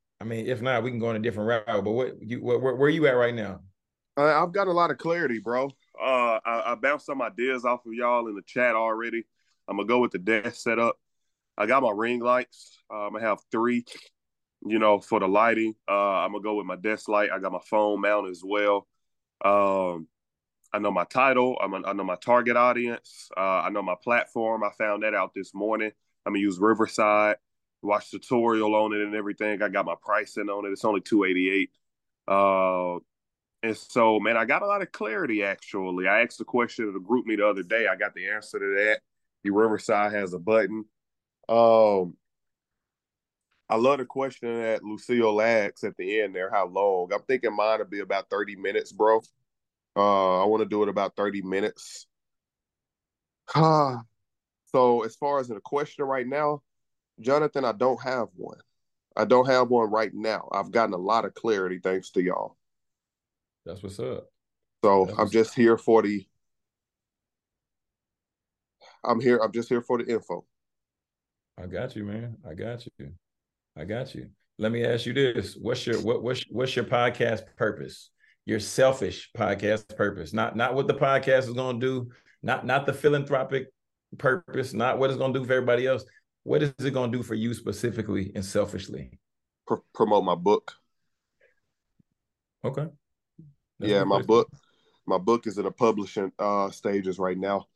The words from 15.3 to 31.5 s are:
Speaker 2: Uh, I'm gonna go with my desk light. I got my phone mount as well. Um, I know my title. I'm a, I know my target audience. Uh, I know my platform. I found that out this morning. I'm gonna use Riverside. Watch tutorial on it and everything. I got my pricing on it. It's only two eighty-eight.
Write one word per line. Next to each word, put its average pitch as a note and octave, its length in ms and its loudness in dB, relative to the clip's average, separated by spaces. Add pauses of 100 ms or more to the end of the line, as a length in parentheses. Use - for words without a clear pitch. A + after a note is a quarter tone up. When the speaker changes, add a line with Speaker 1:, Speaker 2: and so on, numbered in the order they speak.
Speaker 2:
Uh, G2 40 0
I'm G2+ 400 0
gonna G#2 100 -10
go G#2+ 120 -2
with G2 120 -4
my F#2 100 -8
desk G#2+ 320 -4
light. G#2 240 2
I G2 60 -4
got F#2+ 140 -4
my F2+ 160 -6
phone G#2+ 320 2
mount G2+ 300 0
as F2 140 -14
well. G2+ 420 0 (580)
Um, G2 640 2 (680)
I G#2 60 -4
know G#2 120 0
my F2+ 140 0
title. B2+ 580 2
I'm G2 120 -4
a, F#2 120 -8
I G2 60 -4
know G2+ 120 -4
my F2+ 120 -4
target A#2+ 400 2
audience. A#2+ 800 -2
Uh, F#2 40 -4 (200)
I F2+ 100 -2
know G#2 120 -4
my F#2 200 -4
platform. A2+ 640 -2
I G2+ 140 -2
found G#2+ 240 -2
that G#2+ 120 -2
out F#2+ 200 -2
this G2 200 -12
morning. G#2+ 360 -2 (340)
I'm G2+ 80 -4
gonna G2+ 80 0
use G2 180 0
Riverside. G#2+ 800 2 (460)
Watch G#2 280 -2
tutorial A2+ 640 0
on G#2+ 200 2
it G#2 80 -2
and G#2 120 -6
everything. G#2 480 -4
I G2+ 60 0
got F#2+ 180 -2
my E2+ 160 -4
pricing G#2 460 -4
on G2+ 180 -6
it. G2 40 -6
It's G2 140 -6
only G#2 180 2
two G#2 220 2
eighty-eight. F#2 460 0 (580)